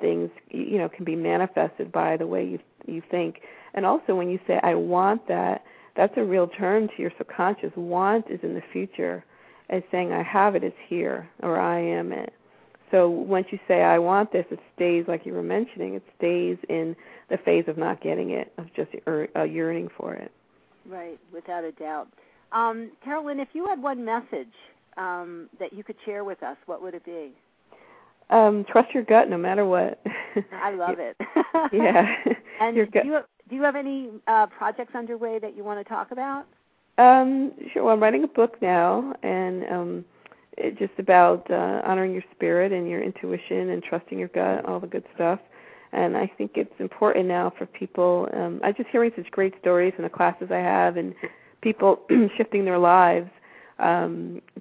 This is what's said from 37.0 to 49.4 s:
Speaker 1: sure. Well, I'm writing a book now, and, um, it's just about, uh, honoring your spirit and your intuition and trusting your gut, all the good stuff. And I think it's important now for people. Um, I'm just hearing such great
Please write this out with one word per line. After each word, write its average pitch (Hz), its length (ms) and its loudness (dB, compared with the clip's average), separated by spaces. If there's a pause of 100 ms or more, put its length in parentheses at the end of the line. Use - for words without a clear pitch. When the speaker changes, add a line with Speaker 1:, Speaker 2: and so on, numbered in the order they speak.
Speaker 1:
sure. - 100 0
Well, 226 100 6
I'm 214 80 2
writing 247 220 4
a 302 40 0
book 233 340 2
now, 185 520 2 (100)
and, 185 460 -4
um, 175 360 -6 (520)
it's - 220 -4
just 196 180 -4
about, 180 540 6
uh, 180 340 -2
honoring 190 280 0
your 185 100 -6 (100)
spirit 175 380 2
and 175 180 -4
your 175 120 -4
intuition 180 680 -4
and 175 140 -4
trusting - 340 -8
your 180 120 -6
gut, - 360 -2
all 180 140 -4
the 185 80 -12
good 180 160 -8 (120)
stuff. 175 240 0 (540)
And 180 240 0
I 196 100 -2 (100)
think 208 180 -6
it's - 240 -4
important 190 480 0
now 180 300 -2
for 180 80 -10
people. 180 680 -2
Um, 175 300 -6
I'm 202 120 0
just - 140 -8
hearing 233 260 2
such - 160 -12
great 190 280 0